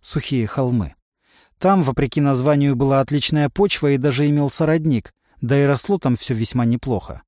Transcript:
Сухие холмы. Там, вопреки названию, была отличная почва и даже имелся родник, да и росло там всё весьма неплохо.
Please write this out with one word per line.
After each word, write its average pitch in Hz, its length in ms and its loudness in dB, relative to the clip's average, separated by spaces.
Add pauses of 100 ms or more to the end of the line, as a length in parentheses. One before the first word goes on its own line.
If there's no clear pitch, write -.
Сухие 131 440 -4
холмы. 123 480 -2 (640)
Там, 190 240 2
вопреки 139 400 0
названию, 143 540 2
была 135 240 2
отличная 147 500 0
почва 185 420 0
и 139 60 2
даже 139 300 0
имелся 147 400 0
родник, 156 460 0 (280)
да 135 180 2
и 143 60 4
росло 143 320 0
там 127 180 0
всё 120 200 -4
весьма 117 300 -2
неплохо. 117 640 -4